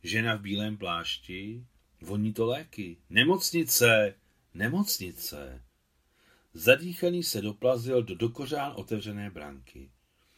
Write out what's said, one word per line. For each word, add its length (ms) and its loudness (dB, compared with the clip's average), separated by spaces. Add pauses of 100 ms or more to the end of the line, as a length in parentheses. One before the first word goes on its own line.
Žena 340 0
v 40 -6
bílém 360 -4
plášti? 880 -8 (340)
Voní 320 -2
to 140 2
léky. 500 -4 (140)
Nemocnice! 1040 4 (400)
Nemocnice!“ 1080 -4 (920)
Zadýchaný 680 4
se 180 -2
doplazil 640 2
do 120 -6
dokořán 640 -4
otevřené 540 -8
branky. 600 -16 (480)